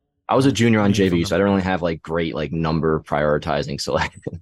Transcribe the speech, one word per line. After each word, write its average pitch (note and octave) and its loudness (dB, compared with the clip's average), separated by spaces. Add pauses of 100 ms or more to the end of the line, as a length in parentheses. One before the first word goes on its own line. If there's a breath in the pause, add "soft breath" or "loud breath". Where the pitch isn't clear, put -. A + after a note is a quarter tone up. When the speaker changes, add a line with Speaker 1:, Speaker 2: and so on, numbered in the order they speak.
(280)
Speaker 1:
I G#2 0
was C3+ 4
a C#3 4
Speaker 2:
Yeah, A#2+ 2
Speaker 1:
junior A2 4
on G2+ 4
Speaker 2:
meaningful G2 2
Speaker 1:
J F#2+ 4
V, E2+ 2
so - -2
I - 2
Speaker 2:
number. G2+ 2
Speaker 1:
don't G2+ 2
really F#2 0
have, F2 -2
like, E2 -4
great, E2 -4
like, D2 -6
number D#2+ 0
prioritizing D2+ -2
selection. - -4 (200)